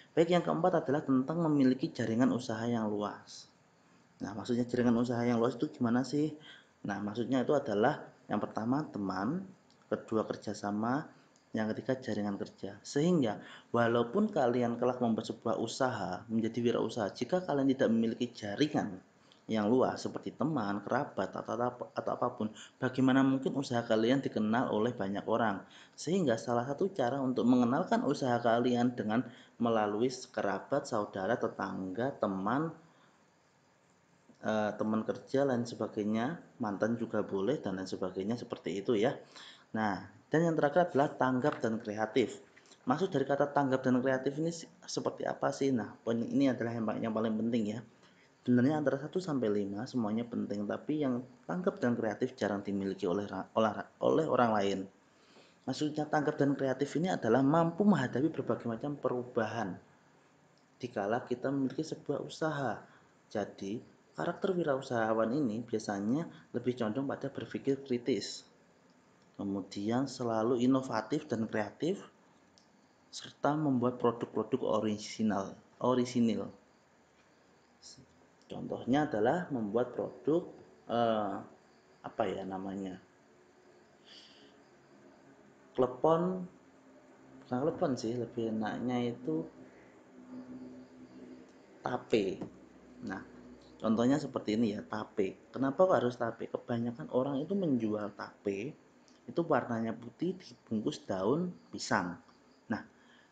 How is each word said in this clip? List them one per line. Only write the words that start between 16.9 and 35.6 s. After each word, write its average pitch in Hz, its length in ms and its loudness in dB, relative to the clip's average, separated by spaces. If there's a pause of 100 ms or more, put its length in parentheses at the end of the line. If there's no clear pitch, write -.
jika - 320 -2
kalian 139 320 2
tidak 127 160 4
memiliki 113 400 2
jaringan 104 720 -2 (480)
yang 110 160 2
luas 104 320 4
seperti - 320 -6
teman, 107 560 -2
kerabat, 120 480 -2
atau, 110 240 -6
atau, 123 320 -4
atau - 240 -4
apapun, 120 400 -2 (240)
bagaimana 131 480 4
mungkin 135 320 0
usaha 120 240 0
kalian 117 400 4
dikenal 107 480 0
oleh 110 240 2
banyak 98 320 -4
orang? 107 400 0 (320)
Sehingga 147 400 2
salah 120 320 0
satu 185 240 -2
cara 131 240 0
untuk 123 320 2
mengenalkan 139 560 2
usaha 131 320 2
kalian 123 560 4
dengan 110 320 0 (320)
melalui 110 480 2 (240)
kerabat, 104 560 -2
saudara, 104 480 -2
tetangga, 98 800 -4
teman, 107 560 0 (1800)
eh, 107 320 0
teman 107 240 0
kerja, 120 400 -2
lain 120 240 2